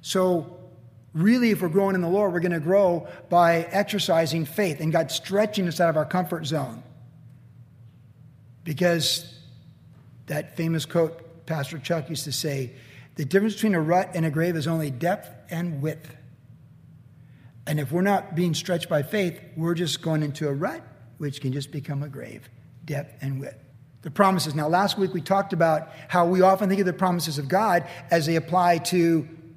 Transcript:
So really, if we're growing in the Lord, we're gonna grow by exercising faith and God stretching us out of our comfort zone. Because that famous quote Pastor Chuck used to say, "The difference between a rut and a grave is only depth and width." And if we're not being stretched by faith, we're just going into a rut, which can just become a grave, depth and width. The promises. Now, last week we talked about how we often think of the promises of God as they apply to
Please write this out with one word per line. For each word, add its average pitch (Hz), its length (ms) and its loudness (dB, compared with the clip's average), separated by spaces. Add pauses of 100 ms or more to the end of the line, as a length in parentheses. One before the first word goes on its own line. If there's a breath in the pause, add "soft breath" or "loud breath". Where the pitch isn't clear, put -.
So 185 560 0 (560)
really, 220 380 4
if 165 100 0
we're 180 60 0
growing 196 260 2
in 185 60 0
the 170 80 0
Lord, 196 240 2
we're 175 80 0
gonna 175 180 0
grow 175 480 2 (240 loud breath)
by 170 280 6 (120)
exercising 170 760 0
faith 170 360 -2
and 160 120 0
God 165 200 2
stretching 202 560 0
us 160 120 -2
out 170 80 4
of 160 80 0
our 151 80 2
comfort 175 420 -4
zone. 131 360 -6 (1800)
Because 170 640 0 (1000)
that 151 300 -6
famous 165 300 -2
quote - 600 -4
Pastor 156 340 -6
Chuck 165 280 -4
used 170 160 -8
to 147 80 -8
say, 135 380 -6 (460 loud breath)
"The 156 80 -4
difference 196 300 2
between 214 200 0
a 170 60 2
rut 170 340 2
and 165 100 0
a 160 60 0
grave 165 240 0
is 151 140 -2
only 160 200 -2
depth 165 400 -4 (220)
and 165 320 -6
width." - 320 -6 (1500 soft breath)
And 151 140 -2
if 135 100 -6
we're 170 120 0
not 190 340 0
being 170 180 2
stretched 170 340 -4
by 151 140 0
faith, 175 380 -2 (160)
we're 165 180 0
just 160 260 -4
going 156 220 -2
into 147 240 -4
a 143 60 0
rut, 175 280 -4 (380)
which 143 220 -8
can 131 120 -4
just 139 200 -8
become 143 320 -6
a 151 40 -12
grave, - 400 -14 (360)
depth - 360 -8
and 135 200 -6
width. 143 180 -12 (440)
The 147 100 -10
promises. 185 420 2
Now, 151 140 0
last 185 280 2
week 190 160 -2
we 185 80 -4
talked 196 320 0
about 160 380 2 (160 loud breath)
how 175 180 2
we 185 160 4
often 190 280 6
think 196 120 2
of 190 60 2
the 180 60 0
promises 175 440 -2
of 139 120 -6
God 180 360 2 (280 loud breath)
as 165 140 4
they 165 100 2
apply 175 420 4
to 165 500 2 (280)